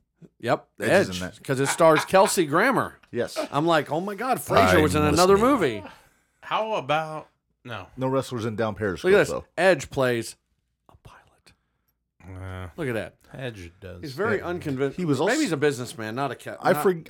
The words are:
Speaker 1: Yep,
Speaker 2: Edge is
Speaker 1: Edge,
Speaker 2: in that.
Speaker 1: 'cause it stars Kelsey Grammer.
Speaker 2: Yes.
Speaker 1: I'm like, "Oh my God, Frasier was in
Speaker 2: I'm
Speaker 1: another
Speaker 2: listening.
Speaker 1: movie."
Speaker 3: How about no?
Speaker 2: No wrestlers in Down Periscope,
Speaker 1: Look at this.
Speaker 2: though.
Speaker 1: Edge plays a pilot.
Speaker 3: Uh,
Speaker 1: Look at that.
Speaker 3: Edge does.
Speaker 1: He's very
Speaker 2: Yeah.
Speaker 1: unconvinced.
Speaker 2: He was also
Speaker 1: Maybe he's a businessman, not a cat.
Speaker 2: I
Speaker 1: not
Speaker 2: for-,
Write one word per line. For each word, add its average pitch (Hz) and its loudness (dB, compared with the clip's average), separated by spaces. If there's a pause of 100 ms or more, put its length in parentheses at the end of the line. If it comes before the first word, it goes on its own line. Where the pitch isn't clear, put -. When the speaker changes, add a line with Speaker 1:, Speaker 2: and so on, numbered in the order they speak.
(400)
Speaker 1:
Yep, 123 -2 (140)
Speaker 2:
Edge - -2
is 170 4
Speaker 1:
Edge, 90 -8
Speaker 2:
in 90 -8
that. - -16
Speaker 1:
'cause 135 -2
it 139 2
stars 156 4
Kelsey 190 4
Grammer. 160 0 (120)
Speaker 2:
Yes. 113 -4 (140)
Speaker 1:
I'm 151 0
like, 151 2
"Oh 160 -2
my 202 -8
God, 226 -4
Frasier 175 4
was 151 2
in 151 2
Speaker 2:
I'm 151 2
Speaker 1:
another 180 6
Speaker 2:
listening. 240 4 (300)
Speaker 1:
movie." - -16 (560)
Speaker 3:
How 214 -4
about 156 -4 (340)
no? 110 -12 (120)
Speaker 2:
No 131 -2
wrestlers 127 -2
in 110 -4
Down 110 0
Periscope, 101 0
Speaker 1:
Look 196 8
at 185 6
this. 101 -2
Speaker 2:
though. 65 -6 (140)
Speaker 1:
Edge 175 2
plays 123 -2 (520)
a - -20
pilot. - -20 (880)
Speaker 3:
Uh, 92 -10
Speaker 1:
Look 156 -4
at 120 -2
that. 95 -6 (180)
Speaker 3:
Edge 107 -12 (100)
does. 90 -16
Speaker 1:
He's 143 -12
very 196 -2
Speaker 2:
Yeah. - -8
Speaker 1:
unconvinced. 139 -4
Speaker 2:
He 180 -6
was 143 0
also 196 2
Speaker 1:
Maybe 311 0
he's 202 -2
a 151 0
businessman, 120 -2
not 135 -4
a 113 -8
cat. 110 -14
Speaker 2:
I 170 4
Speaker 1:
not 151 0
Speaker 2:
for-, 180 0